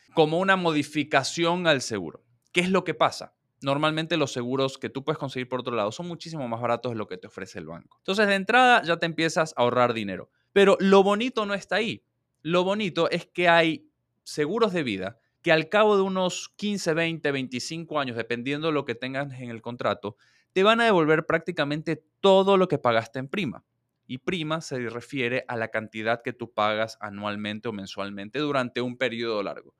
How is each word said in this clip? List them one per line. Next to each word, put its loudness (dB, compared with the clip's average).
como 4
una 4
modificación 0
al 4
seguro. -8
¿Qué 2
es -2
lo 2
que -4
pasa? -2
Normalmente -2
los 0
seguros -2
que -8
tú -10
puedes -4
conseguir -8
por -4
otro -4
lado 0
son -12
muchísimo -10
más -6
baratos -2
de -6
lo -6
que -12
te -18
ofrece -14
el -10
banco. -18
Entonces, 0
de 2
entrada 4
ya 0
te -2
empiezas -2
a 2
ahorrar 4
dinero. -6
Pero 6
lo 8
bonito 0
no -2
está -4
ahí. -4
Lo 2
bonito 0
es -2
que 2
hay 4
seguros 0
de 0
vida -4
que 0
al 2
cabo 4
de 4
unos -2
quince, -4
veinte, -2
veinticinco -6
años, -4
dependiendo -4
de 0
lo -2
que -6
tengas -6
en -12
el -12
contrato, -4
te 2
van 4
a 4
devolver 4
prácticamente -4
todo 6
lo 4
que 0
pagaste 0
en -6
prima. -6
Y -10
prima -4
se -6
refiere -4
a -4
la -2
cantidad -4
que -4
tú -12
pagas 0
anualmente -8
o -6
mensualmente -10
durante -2
un -6
periodo -4
largo. -12